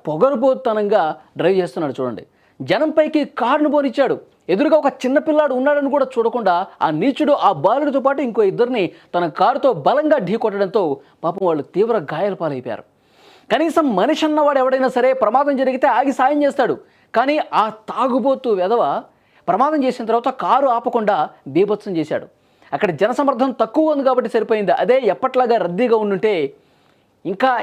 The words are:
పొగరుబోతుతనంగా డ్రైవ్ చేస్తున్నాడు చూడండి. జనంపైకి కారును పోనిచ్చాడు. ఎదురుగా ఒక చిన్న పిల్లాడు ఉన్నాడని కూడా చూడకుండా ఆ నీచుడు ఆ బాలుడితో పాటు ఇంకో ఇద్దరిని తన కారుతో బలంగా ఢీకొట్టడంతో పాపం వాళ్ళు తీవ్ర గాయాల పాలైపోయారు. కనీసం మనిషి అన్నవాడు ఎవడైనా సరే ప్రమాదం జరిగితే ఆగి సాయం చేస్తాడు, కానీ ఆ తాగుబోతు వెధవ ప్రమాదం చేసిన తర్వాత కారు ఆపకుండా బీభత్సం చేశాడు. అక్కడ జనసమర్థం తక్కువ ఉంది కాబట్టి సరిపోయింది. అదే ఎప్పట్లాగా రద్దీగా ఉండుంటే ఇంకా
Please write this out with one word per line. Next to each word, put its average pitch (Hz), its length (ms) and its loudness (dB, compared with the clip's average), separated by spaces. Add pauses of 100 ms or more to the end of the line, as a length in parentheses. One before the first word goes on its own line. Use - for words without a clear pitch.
పొగరుబోతుతనంగా 220 960 0 (360)
డ్రైవ్ 185 240 2
చేస్తున్నాడు 160 360 -4
చూడండి. 123 260 -6 (460)
జనంపైకి 302 500 2 (200)
కారును 294 340 0
పోనిచ్చాడు. 262 420 0 (360)
ఎదురుగా 294 300 2
ఒక 277 80 2 (120)
చిన్న 262 240 2
పిల్లాడు 302 320 2
ఉన్నాడని 285 360 0
కూడా 277 200 2
చూడకుండా 226 400 0 (300)
ఆ 156 40 4 (120)
నీచుడు 269 340 0 (140)
ఆ - 20 2 (140)
బాలుడితో 269 420 0
పాటు 277 220 -2
ఇంకో 220 220 0
ఇద్దరిని 233 320 0 (320)
తన 175 100 0 (140)
కారుతో 254 320 2 (160)
బలంగా 294 400 2
ఢీకొట్టడంతో 202 560 -2 (420)
పాపం 175 240 -4
వాళ్ళు 151 160 -2 (120)
తీవ్ర 226 200 2 (160)
గాయాల 185 300 -4
పాలైపోయారు. 127 420 -8 (680)
కనీసం 311 320 2 (160)
మనిషి 294 280 0
అన్నవాడు 294 340 2
ఎవడైనా 262 340 0
సరే 247 140 2 (120)
ప్రమాదం 269 400 2
జరిగితే 262 240 0 (120)
ఆగి 269 200 0
సాయం 285 260 2
చేస్తాడు, 247 300 0 (420)
కానీ 269 200 2 (260)
ఆ - 20 2 (260)
తాగుబోతు 247 600 0 (100)
వెధవ 202 220 2 (680)
ప్రమాదం 277 380 0
చేసిన 247 240 -4
తర్వాత 240 200 0 (140)
కారు 262 320 2
ఆపకుండా 220 400 0 (380)
బీభత్సం 202 440 0
చేశాడు. 151 280 -4 (480)
అక్కడ 185 160 -2 (100)
జనసమర్థం 254 500 0 (120)
తక్కువ 311 320 2
ఉంది 277 140 -2
కాబట్టి 240 280 0
సరిపోయింది. 214 360 0 (100)
అదే 226 140 2 (180)
ఎప్పట్లాగా 254 500 0
రద్దీగా 214 400 0
ఉండుంటే 196 300 0 (960)
ఇంకా 254 180 0 (120)